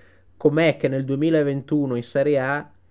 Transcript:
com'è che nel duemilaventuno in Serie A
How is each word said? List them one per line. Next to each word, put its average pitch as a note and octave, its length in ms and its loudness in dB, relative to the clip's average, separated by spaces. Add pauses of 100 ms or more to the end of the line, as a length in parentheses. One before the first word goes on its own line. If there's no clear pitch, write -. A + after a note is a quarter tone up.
(360)
com'è D3+ 400 2
che - 120 -2
nel C3+ 160 -2
duemilaventuno C#3+ 920 0
in A#2+ 80 -4
Serie C#3 380 0
A C#3 320 -6 (180)